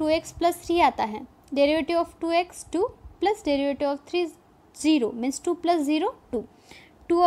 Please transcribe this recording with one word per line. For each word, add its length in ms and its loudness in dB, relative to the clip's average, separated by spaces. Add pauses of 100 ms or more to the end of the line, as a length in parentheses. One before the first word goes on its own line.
two 140 0
x 260 -4
plus 240 2
three 220 0
आता 180 0
है, 160 -8 (340)
derivative 460 2
of 100 -4 (100)
two 200 -2
x 200 -8 (140)
two 80 0 (380)
plus 260 0
derivative 420 0
of 220 -4
three 160 0 (480)
zero, 340 2 (120)
means 240 -4
two 180 0
plus 240 2
zero 220 0 (240)
two, 100 -4 (680)
two 160 4